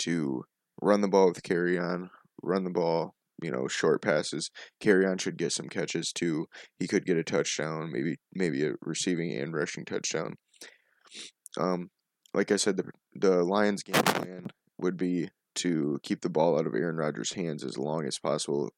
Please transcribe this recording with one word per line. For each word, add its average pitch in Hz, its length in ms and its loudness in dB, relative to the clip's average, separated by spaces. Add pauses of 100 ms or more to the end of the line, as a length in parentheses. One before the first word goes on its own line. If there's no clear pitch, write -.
to 73 440 -2 (380)
run 104 180 6
the 101 80 2
ball 95 200 8
with 87 140 -2
Kerryon, 87 680 0 (320)
run 92 220 0
the 90 60 -4
ball, 82 440 0 (280)
you 82 80 -4
know, 64 160 -2
short - 360 2
passes. - 480 0 (280)
Kerryon 95 400 4
should 82 200 -4
get 85 140 -2
some - 180 -6
catches 85 420 -4
too. 82 360 -2 (300)
He 95 80 -4
could 98 200 2
get 90 100 2
a 82 80 0
touchdown, 80 680 -2
maybe, 71 260 -2 (180)
maybe 78 320 0
a 71 160 -2
receiving 82 500 -2
and 71 220 -4
rushing 78 320 -4
touchdown. - 480 -4 (1200)
Um, 90 320 0 (460)
like 98 180 2
I 202 40 4
said, - 200 2
the, - 140 -2 (240)
the 92 280 4
Lions' 101 400 2
game 92 200 2
plan 92 460 -2 (280)
would 92 220 0
be 90 320 0 (240)
to 76 480 0
keep - 200 -4
the 92 60 0
ball 82 300 4
out 78 80 0
of 62 80 -4
Aaron 80 220 -2
Rodgers' 73 380 -4
hands 80 280 -4
as 65 160 -8
long 76 280 -2
as 65 120 -6
possible, 73 600 -2